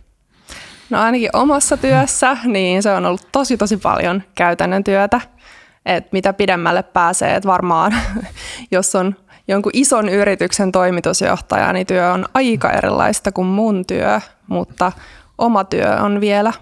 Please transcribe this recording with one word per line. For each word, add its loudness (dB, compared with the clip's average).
No 0
ainakin 0
omassa 2
työssä, 2
niin 2
se 2
on 0
ollut -4
tosi, 0
tosi 0
paljon -2
käytännön 0
työtä. 2
Et -2
mitä 0
pidemmälle 0
pääsee, 0
et -2
varmaan 0
<laughs> -16
jos 0
on 0
jonkun 0
ison 2
yrityksen 0
toimitusjohtaja, 0
niin -2
työ 2
on -2
aika 2
erilaista 0
kuin -2
mun 0
työ, -2
mutta -4
oma 2
työ 0
on 0
vielä 2